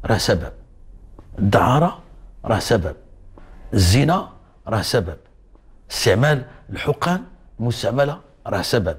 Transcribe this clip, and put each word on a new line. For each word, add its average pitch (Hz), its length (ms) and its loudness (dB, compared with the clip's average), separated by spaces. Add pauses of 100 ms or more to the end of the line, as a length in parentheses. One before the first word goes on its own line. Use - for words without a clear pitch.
راه 110 140 0
سبب، 92 340 -2 (840)
الدعارة 120 600 2 (460)
راه 107 140 0
سبب، 87 380 -2 (760)
الزنا 135 540 4 (380)
راه 104 160 -2
سبب، 80 340 -2 (720)
استعمال 127 540 2 (260)
الحقن 170 520 -2 (380)
المستعملة 127 600 -2 (260)
راه 104 160 -4
سبب. 98 360 -2